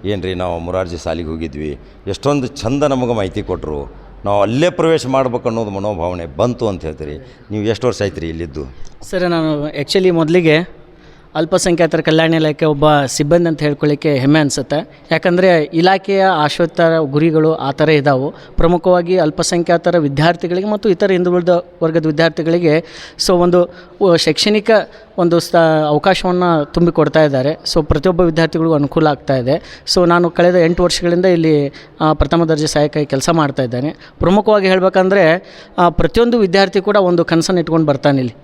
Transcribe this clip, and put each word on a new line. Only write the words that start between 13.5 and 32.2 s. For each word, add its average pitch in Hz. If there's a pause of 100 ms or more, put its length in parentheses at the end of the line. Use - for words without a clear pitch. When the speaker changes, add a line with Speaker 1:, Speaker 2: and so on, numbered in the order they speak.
Speaker 2:
ಹೇಳ್ಕೊಳ್ಳಿಕ್ಕೆ 147
ಹೆಮ್ಮೆ 139
ಅನ್ಸುತ್ತೆ. 143 (100)
ಯಾಕಂದರೆ 175
ಇಲಾಖೆಯ 190
ಆಶೋತ್ತರ 165
ಗುರಿಗಳು 156
ಆ 139
ಥರ 151
ಇದಾವೆ. 139
ಪ್ರಮುಖವಾಗಿ 180
ಅಲ್ಪಸಂಖ್ಯಾತರ 170
ವಿದ್ಯಾರ್ಥಿಗಳಿಗೆ 170
ಮತ್ತು 214
ಇತರ 190
ಹಿಂದುಳಿದ 180 (340)
ವರ್ಗದ 160
ವಿದ್ಯಾರ್ಥಿಗಳಿಗೆ 165 (420)
so 196
ಒಂದು, 175 (380)
ಉ-, 170
ಶೈಕ್ಷಣಿಕ 208 (460)
ಒಂದು 170
ಸ್ಥ-, - (320)
ಅವಕಾಶವನ್ನು 175
ತುಂಬಿಕೊಡ್ತಾ 160
ಇದ್ದಾರೆ. 139 (140)
So 156
ಪ್ರತಿಯೊಬ್ಬ 170
ವಿದ್ಯಾರ್ಥಿಗಳಿಗೂ 165
ಅನುಕೂಲ 151
ಆಗ್ತಾ 139
ಇದೆ. 127
So 175
ನಾನು 175
ಕಳೆದ 175
ಎಂಟು 175
ವರ್ಷಗಳಿಂದ 175
ಇಲ್ಲಿ, 160 (280)
ಆ, 160
ಪ್ರಥಮ 170